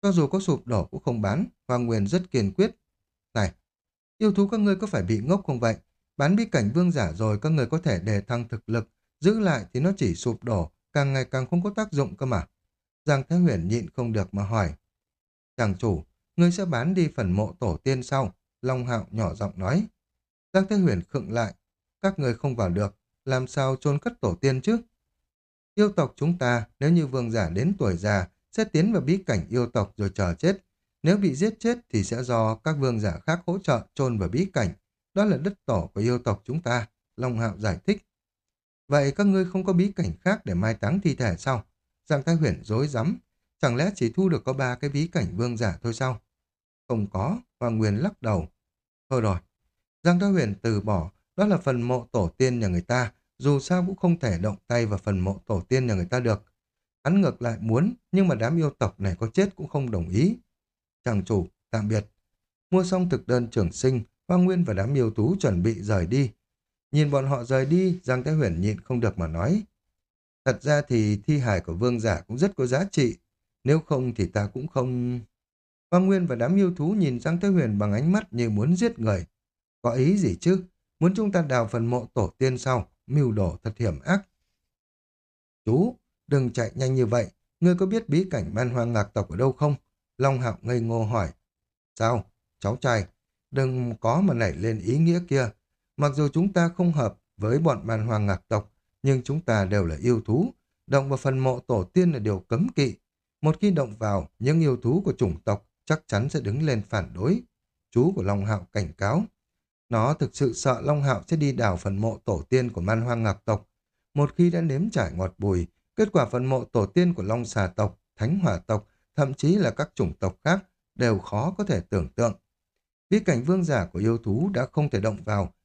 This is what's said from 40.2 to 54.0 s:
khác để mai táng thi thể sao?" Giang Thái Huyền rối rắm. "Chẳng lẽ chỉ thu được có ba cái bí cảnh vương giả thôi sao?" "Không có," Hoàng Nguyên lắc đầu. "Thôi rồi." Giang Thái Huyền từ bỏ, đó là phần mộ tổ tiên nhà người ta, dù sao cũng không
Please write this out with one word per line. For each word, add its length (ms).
khác 240
để 80
mai 200
táng 260
thi 160
thể 220
sao?" 260
Giang 180
Thái 120
Huyền 280
rối 240
rắm. 300
"Chẳng 140
lẽ 200
chỉ 160
thu 180
được 160
có 80
ba 220
cái 140
bí 180
cảnh 300
vương 200
giả 260
thôi 100
sao?" 280
"Không 220
có," 300
Hoàng 180
Nguyên 180
lắc 260
đầu. 260
"Thôi 120
rồi." 160
Giang 160
Thái 120
Huyền 300
từ 200
bỏ, 300
đó 100
là 120
phần 240
mộ 300
tổ 260
tiên 220
nhà 80
người 140
ta, 320
dù 220
sao 280
cũng 80
không 240